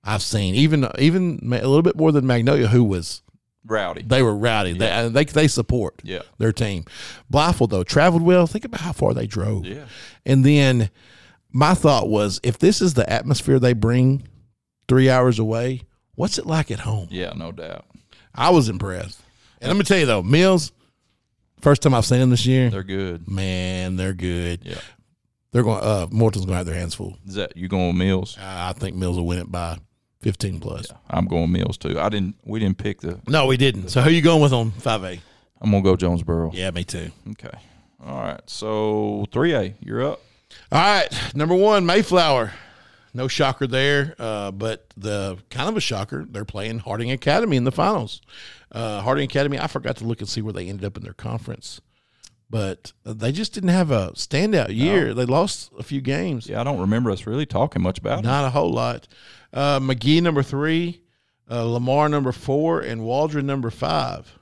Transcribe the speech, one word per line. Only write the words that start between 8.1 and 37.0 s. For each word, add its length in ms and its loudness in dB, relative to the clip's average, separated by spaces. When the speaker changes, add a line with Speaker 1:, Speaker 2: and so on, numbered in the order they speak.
Speaker 1:
well. 240 6
Think 180 -6
about 160 -10
how 120 -6
far 200 0
they 140 -2
drove. 400 -4
Speaker 2:
Yeah. 180 -12
Speaker 1:
And 200 4
then 460 4
my 220 4
thought 340 4
was, 340 0
if 160 -2
this 220 4
is 140 2
the 160 2
atmosphere 480 0
they 160 4
bring 520 2
three 220 6
hours 280 4
away, 440 -2
what's 240 -4
it 80 -8
like 240 -2
at 100 -6
home? 300 -4
Speaker 2:
Yeah, 260 -8
no 160 -10
doubt. 320 -14
Speaker 1:
I 160 2
was 180 6
impressed. 520 -6
And 80 -6
let 80 2
me 80 2
tell 140 4
you, 80 4
though, 160 2
Mills, 500 4
first 220 6
time 100 6
I've 140 4
seen 140 4
them 100 6
this 160 2
year. 240 4
Speaker 2:
They're 120 -4
good. 460 -6
Speaker 1:
Man, 680 -4
they're 180 -2
good. 500 -4
Speaker 2:
Yeah. 140 -10
Speaker 1:
They're 120 4
going, 200 0
uh, 260 0
Morton's 360 2
gonna 100 0
have 100 -4
their 100 -6
hands 180 -6
full. 320 -12
Speaker 2:
Is 80 -16
that, 220 -6
you 120 -8
going 200 0
with 80 0
Mills? 420 0
Speaker 1:
Uh, 60 -16
I 280 -8
think 240 -8
Mills 220 -2
will 80 -2
win 140 -2
it 100 -12
by 280 -8
fifteen 400 -4
plus. 280 -12
Speaker 2:
Yeah, 80 -20
I'm 160 -2
going 240 0
Mills, 260 -2
too. 220 -6
I 100 0
didn't, 360 -4
we 160 -6
didn't 180 0
pick 220 -6
the 260 -8
Speaker 1:
No, 200 2
we 100 2
didn't. 320 0
So 120 0
who 100 6
you 120 4
going 180 6
with 120 6
on 180 0
five 320 -4
A? 180 -10
Speaker 2:
I'm 120 0
gonna 100 4
go 140 4
Jonesboro. 580 -2
Speaker 1:
Yeah, 160 -4
me 140 -6
too. 260 -10